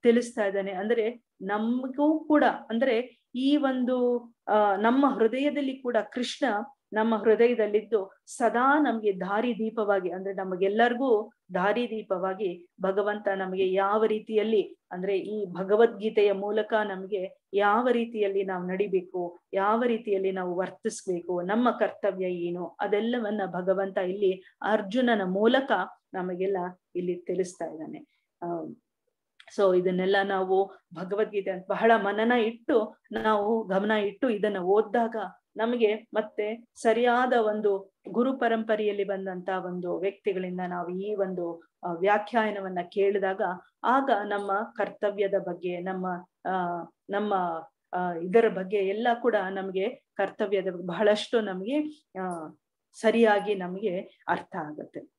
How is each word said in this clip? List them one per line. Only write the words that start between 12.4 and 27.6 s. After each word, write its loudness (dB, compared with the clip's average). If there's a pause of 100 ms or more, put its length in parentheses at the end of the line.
ಭಗವಂತ 0
ನಮಗೆ -2
ಯಾವ 2
ರೀತಿಯಲ್ಲಿ, 0 (160)
ಅಂದ್ರೆ -2
ಈ -6
ಭಗವದ್ಗೀತೆಯ 2
ಮೂಲಕ -2
ನಮ್ಗೆ -4
ಯಾವ 2
ರೀತಿಯಲ್ಲಿ 0
ನಾವು -4
ನಡಿಬೇಕು, -2 (160)
ಯಾವ 2
ರೀತಿಯಲ್ಲಿ 0
ನಾವು -4
ವರ್ತಿಸ್ಬೇಕು, -4
ನಮ್ಮ 2
ಕರ್ತವ್ಯ -2
ಏನು, -4
ಅದೆಲ್ಲವನ್ನ -2
ಭಗವಂತ -2
ಇಲ್ಲಿ 0 (180)
ಅರ್ಜುನನ 0
ಮೂಲಕ 2 (420)
ನಮಗೆಲ್ಲ -2 (380)
ಇಲ್ಲಿ -2
ತಿಳಿಸ್ತಾ -4